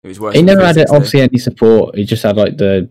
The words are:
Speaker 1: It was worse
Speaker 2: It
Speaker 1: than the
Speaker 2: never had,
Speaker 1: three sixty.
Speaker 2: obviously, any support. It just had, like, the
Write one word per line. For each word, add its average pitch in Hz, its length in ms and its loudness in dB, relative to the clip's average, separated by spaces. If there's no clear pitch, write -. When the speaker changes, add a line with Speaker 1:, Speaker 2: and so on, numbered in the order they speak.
Speaker 1:
It 92 60 -20
was 95 100 -18
worse 107 160 -4
Speaker 2:
It 139 40 4
Speaker 1:
than 170 60 4
the 196 80 4
Speaker 2:
never 190 120 2
had, 170 100 0
Speaker 1:
three 160 60 2
sixty. 143 140 2
Speaker 2:
obviously, 143 260 2
any 127 180 0
support. 113 580 0
It 101 80 -4
just 110 180 -6
had, 104 140 -2
like, 87 200 -2
the 98 340 -2